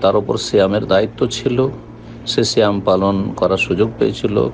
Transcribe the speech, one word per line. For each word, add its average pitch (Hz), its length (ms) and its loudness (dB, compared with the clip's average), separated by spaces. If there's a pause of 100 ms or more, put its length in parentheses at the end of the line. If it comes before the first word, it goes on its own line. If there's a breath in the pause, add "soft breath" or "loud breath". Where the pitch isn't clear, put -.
তার 98 140 2
উপর 107 220 0
সিয়ামের 101 480 2
দায়িত্ব 107 420 0
ছিল, 123 400 0 (580 loud breath)
সে - 180 0
সিয়াম 104 380 2
পালন 98 540 2
করার 92 220 2
সুযোগ 98 320 0 (100)
পেয়েছিল, 110 540 0